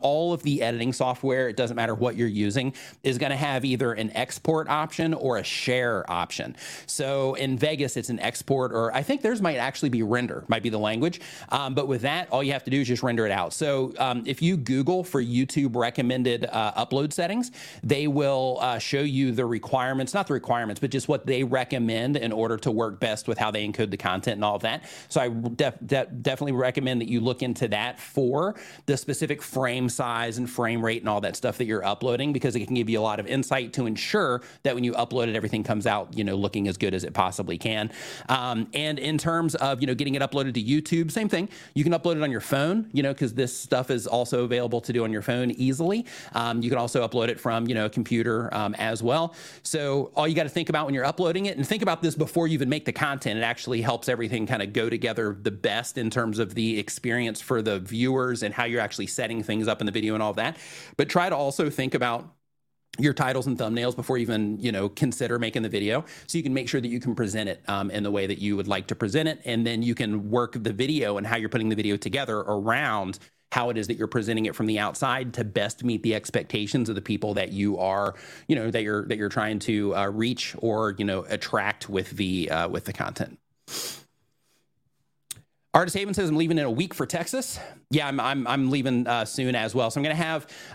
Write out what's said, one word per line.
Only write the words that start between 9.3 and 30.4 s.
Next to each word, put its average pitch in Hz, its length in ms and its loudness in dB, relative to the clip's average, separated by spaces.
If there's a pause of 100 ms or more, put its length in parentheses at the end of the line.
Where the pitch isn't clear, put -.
might 165 160 2
actually 135 320 0
be 120 140 4
render, 117 440 0
might 113 140 2
be 117 80 0
the 110 80 0
language. 113 420 0 (300)
Um, 135 240 0
but 135 140 0
with 123 160 0
that, 156 260 -2
all 131 140 2
you 139 80 2
have 135 140 -2
to 123 40 -4
do 135 120 4
is 123 60 0
just 120 140 0
render 117 240 2
it 104 60 2
out. 90 200 0
So, 139 460 0
um, 127 300 0
if 139 160 -2
you 175 140 4
Google 139 460 2
for 143 200 0
YouTube 127 520 2
recommended, 123 760 2
uh, 110 340 0
upload 143 260 0
settings, 208 380 -2 (320)
they 143 240 0
will, 139 560 2
uh, 123 160 2
show 139 240 0
you 135 300 2
the 123 160 2
requirements, 127 640 -2
not 196 140 0
the 143 80 0
requirements, 117 440 -2
but 131 120 -2
just 135 160 -2
what 147 180 0
they 131 180 2
recommend 123 720 0
in 117 160 -2
order 110 260 0
to 131 120 -2
work 107 300 0
best 110 280 -2
with 113 120 -2
how 107 100 2
they 104 180 -2
encode 107 220 0
the 98 80 -4
content 95 380 0
and 104 100 0
all 104 100 2
of 101 60 -4
that. 120 220 -2 (260)
So 147 100 2
I 123 100 2
def-, 120 540 -2
de-, 135 220 0 (160)
definitely 139 300 -2
recommend 127 500 0
that 113 60 -4
you 117 120 2
look 120 220 0
into 123 280 0
that 104 300 -2
for 143 540 0 (320)
the 135 120 2
specific 147 440 -2
frame 127 480 0
size 117 480 -2
and 123 100 -2